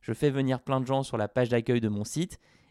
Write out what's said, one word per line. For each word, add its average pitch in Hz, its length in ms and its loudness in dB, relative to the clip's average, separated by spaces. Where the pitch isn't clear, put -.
Je 120 120 -6
fais 147 180 2
venir 135 300 0
plein 131 200 0
de 120 60 -4
gens 135 160 0
sur 123 140 -4
la 104 100 0
page 123 220 0
d'accueil 120 320 2
de 107 80 0
mon 104 140 -2
site - 360 -6